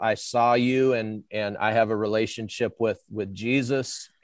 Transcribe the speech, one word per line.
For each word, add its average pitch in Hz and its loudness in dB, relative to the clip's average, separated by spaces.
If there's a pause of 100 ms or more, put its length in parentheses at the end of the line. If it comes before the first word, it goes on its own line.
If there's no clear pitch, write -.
I 110 0
saw 120 2
you, 127 4
and, 110 -4
and 104 -4
I 110 0
have 113 4
a 110 0
relationship 110 -2
with, 110 0
with 104 -6
Jesus. 127 -2 (140)